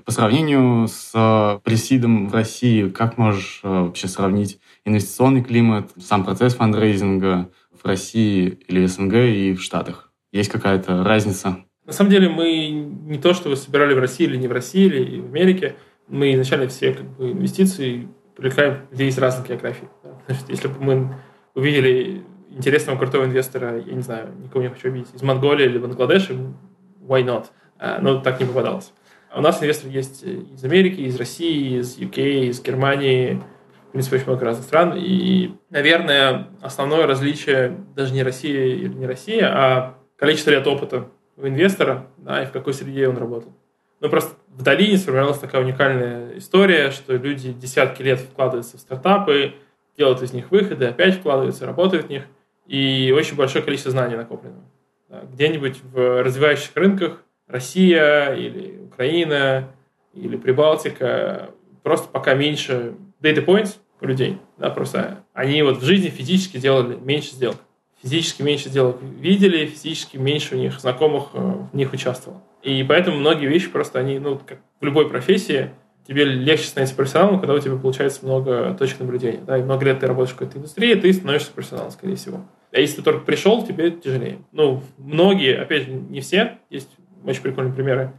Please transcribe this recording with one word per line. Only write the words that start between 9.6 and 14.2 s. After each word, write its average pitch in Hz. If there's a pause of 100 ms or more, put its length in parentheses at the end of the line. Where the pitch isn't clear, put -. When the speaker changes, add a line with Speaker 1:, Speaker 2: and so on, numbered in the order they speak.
Speaker 1:
Штатах? - (180)
Есть 101
какая-то 92
разница? 101 (280)
Speaker 2:
На -
самом 202
деле 190
мы 160
не 151
то, 175
что 180
вы 139
собирали 139
в 131
России 127